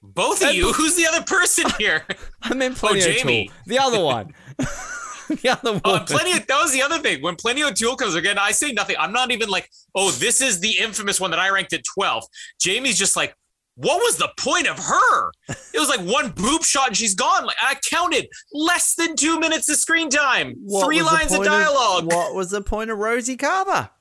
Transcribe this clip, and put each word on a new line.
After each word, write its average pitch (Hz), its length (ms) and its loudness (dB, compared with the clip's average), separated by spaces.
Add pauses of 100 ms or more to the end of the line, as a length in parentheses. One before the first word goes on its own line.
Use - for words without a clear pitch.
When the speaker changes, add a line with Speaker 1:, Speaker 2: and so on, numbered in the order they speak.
Speaker 1:
Both 302 400 -2
of 349 60 4
Speaker 2:
And 233 80 2
Speaker 1:
you? 185 160 2
Who's 302 240 2
the 330 100 4
other 320 160 2
person 349 440 2 (120)
here? 190 260 0 (200)
Speaker 2:
<laughs> - 180 -16
I 226 120 -4
meant 254 280 -2
Speaker 1:
Oh, 220 60 2
Speaker 2:
Plenty 202 120 2
Speaker 1:
Jamie. 185 500 2
Speaker 2:
O'Toole. - 40 -20 (120)
The 226 120 0
other 240 260 2
one. 120 300 -2 (240)
<laughs> 262 60 0 (800)
The 247 80 2
other 226 340 0
Speaker 1:
Oh, 208 60 4
Speaker 2:
one. 185 100 4
Speaker 1:
and - 80 -12
Plenty, 339 300 0
that 269 240 0
was 349 100 2
the 262 80 0
other 294 200 0
thing. 190 200 -2
When 170 160 -4
Plenty 247 260 -2
O'Toole 247 340 0
comes 226 180 -2
again, 196 240 0
I 202 140 0
say 285 200 -2
nothing. - 260 -2
I'm 165 140 -2
not 247 180 0
even 220 200 -2
like, 185 180 -4 (260)
"Oh, 190 180 2
this 156 280 0
is 240 200 0
the 180 180 -2
infamous 202 420 -2
one 185 120 -2
that 165 60 0
I 190 120 2
ranked 190 240 -2
at 156 100 -6
twelfth." 156 440 -2 (300)
Jamie's 226 400 0
just 196 160 0
like, 156 200 -2 (400)
"What 226 240 0
was 466 180 2
the 311 220 -2
point 294 300 0
of 165 100 -4
her? 202 520 2 (200)
It - 280 -8
was, 294 120 2
like, 247 100 0
one 226 300 0
boob 262 320 0
shot 269 260 2
and 208 80 -2
she's 226 180 0
gone." 294 300 2
Like, 220 160 -4
I 262 160 2 (140)
counted 330 360 0 (280)
less 320 400 2
than 330 220 -2
two 320 220 2
minutes 320 300 0
of 302 80 0
screen 330 320 0
time. 233 540 0
Speaker 2:
What 196 240 0
Speaker 1:
Three 302 160 2
Speaker 2:
was 330 80 2
the - 20 6
Speaker 1:
lines 311 200 2
of 285 80 2
Speaker 2:
point 302 100 2
of, - 100 4
Speaker 1:
dialogue. 240 460 2
Speaker 2:
what 165 280 0
was 185 160 -4
the 202 120 -4
point 214 280 -4
of 220 60 -4
Rosie 233 400 -2
Carver? 339 540 0 (100)